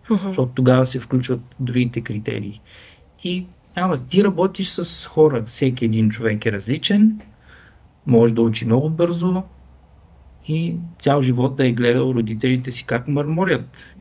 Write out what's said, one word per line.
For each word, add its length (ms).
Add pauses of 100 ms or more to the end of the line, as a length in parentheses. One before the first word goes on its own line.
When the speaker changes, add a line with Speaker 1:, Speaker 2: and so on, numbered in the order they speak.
Speaker 1:
Мгм. 100
Speaker 2:
Защото 320
тогава 340
се 140
включват 400 (200)
другите 420
критерии. 600 (600)
И, 220 (300)
ама, 240
ти 240
работиш 460
с 360
хора, 400
всеки 400
един 240
човек 360
е 60
различен, 680 (840)
може 280
да 80
учи 240
много 240
бързо 540 (1040)
и 280 (240)
цял 220
живот 340
да 120
е 40
гледал 340
родителите 640
си 120
как 240
мърморят. 580 (360)